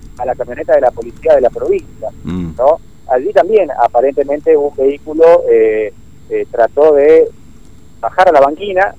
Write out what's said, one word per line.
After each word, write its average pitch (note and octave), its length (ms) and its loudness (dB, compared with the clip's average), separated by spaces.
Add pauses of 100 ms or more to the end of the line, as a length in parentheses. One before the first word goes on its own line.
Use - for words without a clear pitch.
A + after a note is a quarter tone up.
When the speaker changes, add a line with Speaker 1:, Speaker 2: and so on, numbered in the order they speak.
(180)
Speaker 1:
a B2 80 -10
la B2+ 80 -4
camioneta C3 400 -6
de C#3+ 80 2
la B2+ 80 0
policía A#2 460 -2
de C3+ 60 2
la A#2+ 100 2
provincia, B2+ 580 -6 (140)
Speaker 2:
Mm. F2 340 -8
Speaker 1:
¿no? C3+ 220 0 (280)
Allí C3 260 -4
también, F#3 360 0 (160)
aparentemente, C#3+ 720 0
un C#3+ 180 -4
vehículo, D#3 760 2
eh, A2 420 0 (380)
eh, G#2+ 200 -4
trató C#3+ 440 2
de D3+ 320 4 (760)
bajar F3+ 280 0
a - 20 4
la D3+ 100 4
banquina, F#3 580 -2